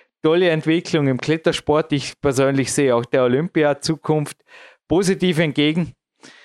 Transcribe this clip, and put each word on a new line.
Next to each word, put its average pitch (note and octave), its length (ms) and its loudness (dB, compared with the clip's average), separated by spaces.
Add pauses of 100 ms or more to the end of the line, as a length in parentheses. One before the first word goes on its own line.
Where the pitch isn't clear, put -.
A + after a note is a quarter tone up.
(220)
tolle E3+ 280 2
Entwicklung D#3+ 560 0
im C3 140 0
Klettersport. D#3+ 720 -2
Ich - 280 -6
persönlich C3+ 520 0
sehe C3 240 2
auch A#2 80 0
der C3 200 0
Olympia-Zukunft D3+ 1120 -2 (500)
positiv F3+ 500 0
entgegen. D3+ 540 0 (520)